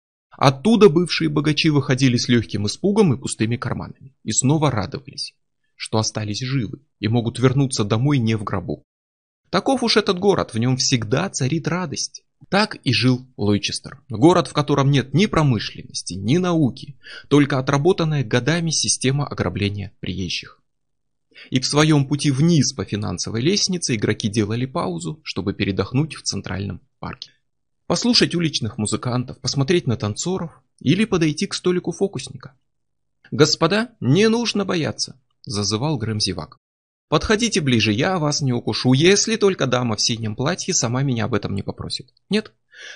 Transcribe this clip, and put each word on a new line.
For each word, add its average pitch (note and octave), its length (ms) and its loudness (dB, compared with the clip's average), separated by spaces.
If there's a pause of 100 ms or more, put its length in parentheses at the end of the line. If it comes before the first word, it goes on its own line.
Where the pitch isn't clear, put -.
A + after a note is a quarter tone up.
(320)
Оттуда F#3+ 580 6
бывшие E3 400 0
богачи D3+ 400 0
выходили C3 480 2
с A#2 100 -2
легким G#2+ 400 0
испугом G3 460 2
и G#2+ 40 0
пустыми - 380 -4
карманами. - 680 -10
И G#2+ 80 -4
снова C#3+ 400 2
радовались, - 640 -6 (400)
что - 240 -4
остались G#2+ 400 -4
живы B2+ 400 -4 (200)
и G2+ 80 -2
могут A#2 320 0
вернуться C3 440 2
домой A#2+ 340 2
не A2+ 180 2
в G#2 80 -4
гробу. F2 400 -6 (640)
Таков B3 340 0
уж A3+ 140 2
этот G3+ 200 2
город, G2 360 2
в A2 40 -4
нем B2+ 200 2
всегда B2+ 520 0
царит C#3 380 -4
радость. - 560 -6 (260)
Так G#3 340 0
и - 80 2
жил B2 340 2 (120)
Лойчестер. - 720 -2
Город, D#3 380 4
в - 60 -16
котором C#3+ 380 2
нет C#3 220 0
ни G3 140 4
промышленности, - 880 -2
ни G#2 220 0
науки, E3+ 600 0 (320)
только C#3+ 300 4
отработанная D3 640 0
годами C3+ 460 0
система C#3 580 -2
ограбления G2 720 -4
приезжих. - 640 -8 (880)
И C3+ 100 0
в C3 60 -2
своем D3 420 4
пути D3 240 0
вниз D3 420 4
по G2 120 -6
финансовой G2+ 560 -6
лестнице F3+ 540 0
игроки G#2+ 320 0
делали A2 380 -2
паузу, E3 580 -6
чтобы F#2+ 300 -6
передохнуть G2 640 -2
в - 80 -18
центральном F#2+ 580 -6 (180)
парке. - 320 -14 (560)
Послушать F#3 460 2
уличных D#3 440 -4
музыкантов, A#2+ 640 -4
посмотреть C#3 480 0
на A2+ 100 0
танцоров E3+ 540 -6 (280)
или F3+ 260 2
подойти E3 420 0
к - 60 -12
столику F3+ 380 -2
фокусника. - 640 -8 (760)
«Господа, E3 580 2 (100)
не F3 300 4
нужно A3 340 0
бояться», E3 560 -4 (260)
зазывал G#2+ 520 -2
Грэм G#2+ 220 -4
зевак. E2+ 380 -6 (520)
«Подходите G#3 520 0
ближе, A#2+ 300 2
я E3 260 0
вас D3 240 -2
не C3 120 0
укушу, A#2+ 400 0
если F#3+ 420 4
только F#3+ 320 2
дама B2 280 0
в - 60 -4
синем A2 340 -4
платье E3+ 380 -4
сама B2 300 0
меня A#2 220 0
об A2+ 80 -2
этом G2+ 200 -2
не G2 80 -4
попросит. - 520 -10 (160)
Нет? G#3+ 240 -2 (420)